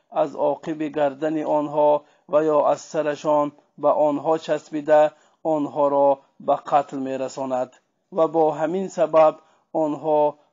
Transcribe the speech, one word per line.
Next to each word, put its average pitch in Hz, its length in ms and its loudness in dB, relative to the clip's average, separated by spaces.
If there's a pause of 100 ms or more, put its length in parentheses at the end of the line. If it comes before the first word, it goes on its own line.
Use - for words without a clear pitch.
(120)
از 156 240 -2
عاقب 151 480 -4
گردن 151 600 -4
آنها 147 600 0 (260)
و 151 140 2
یا 151 240 2
از 143 140 0
سرشان 147 720 -2 (260)
به 147 100 -2
آنها 147 500 0
چسبیده 151 720 0 (320)
آنها 147 440 -2
را 139 320 2 (200)
به 139 160 0
قتل 143 420 -2
می‌رساند 131 720 -6 (400)
و 175 160 2
با 156 240 2
همین 160 360 -4
سبب 156 480 2 (380)
آنها 151 640 -2 (160)